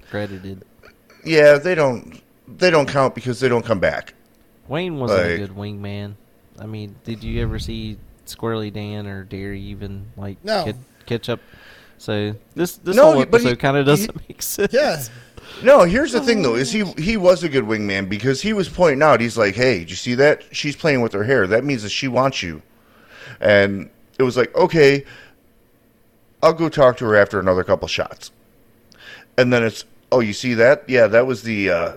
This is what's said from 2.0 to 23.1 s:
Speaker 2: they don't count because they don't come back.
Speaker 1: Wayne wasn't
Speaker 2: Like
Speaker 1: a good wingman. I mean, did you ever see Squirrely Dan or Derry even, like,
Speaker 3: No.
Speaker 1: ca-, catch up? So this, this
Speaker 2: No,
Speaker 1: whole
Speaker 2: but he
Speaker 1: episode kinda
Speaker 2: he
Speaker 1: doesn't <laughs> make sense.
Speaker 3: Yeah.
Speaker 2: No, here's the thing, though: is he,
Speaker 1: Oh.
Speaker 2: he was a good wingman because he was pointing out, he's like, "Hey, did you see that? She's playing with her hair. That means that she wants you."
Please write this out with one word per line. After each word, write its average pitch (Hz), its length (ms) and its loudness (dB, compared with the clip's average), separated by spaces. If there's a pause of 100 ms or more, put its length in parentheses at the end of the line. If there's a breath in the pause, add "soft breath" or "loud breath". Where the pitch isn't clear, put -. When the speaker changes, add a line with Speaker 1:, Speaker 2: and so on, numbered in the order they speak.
Speaker 2:
they 180 220 0
don't 151 180 2
count 135 260 0
because 123 260 -8
they 131 80 2
don't 120 160 0
come 110 140 -2
back. 82 360 -4 (540)
Speaker 1:
Wayne 165 300 -6
wasn't 110 220 0
Speaker 2:
Like 87 120 -2
Speaker 1:
a 85 60 -4
good 101 180 -10
wingman. 101 580 -12 (440)
I 104 80 -16
mean, 107 380 -14
did 113 180 -10
you 117 200 -4
ever 110 160 -4
see 110 400 -10 (280)
Squirrely 110 460 -8
Dan 104 340 -10
or 98 180 -14
Derry 98 360 -12
even, 98 460 -14 (100)
like, 101 280 -14
Speaker 3:
No. 202 200 -4
Speaker 1:
ca-, 147 100 -6 (320)
catch - 220 -8
up? 117 120 -6 (580 soft breath)
So 104 360 -4 (200)
this, 175 240 -6
this 185 180 -2
Speaker 2:
No, 302 160 8
Speaker 1:
whole 262 140 2
Speaker 2:
but 233 160 2
he 247 60 0
Speaker 1:
episode 240 120 -2
kinda 139 200 0
Speaker 2:
he 135 40 0
Speaker 1:
doesn't 175 320 0
<laughs> - 120 -18
make - 120 -16
sense. - 320 -4
Speaker 3:
Yeah. 226 300 0 (600 loud breath)
Speaker 2:
No, 254 200 8
here's 233 300 2
the 240 100 0
thing, 233 180 0
though: 123 140 0
is 131 180 -2
he, 214 120 -2
Speaker 1:
Oh. 175 120 -10
Speaker 2:
he 214 220 -4
was 180 240 4
a 170 80 -4
good 131 140 0
wingman 101 440 -2
because 117 320 -2
he 214 140 -2
was 196 160 -4
pointing 151 320 2
out, 139 180 4
he's 113 160 -4
like, 104 180 2
"Hey, 120 260 0
did 82 100 -14
you 95 60 -12
see 120 180 -6
that? 139 280 2 (100)
She's 147 240 -8
playing 135 260 -2
with 113 100 -4
her 104 120 -4
hair. 120 220 2
That 110 180 0
means 139 180 -4
that 101 80 -10
she - 180 -6
wants 131 340 -2
you." 80 200 -10 (800 loud breath)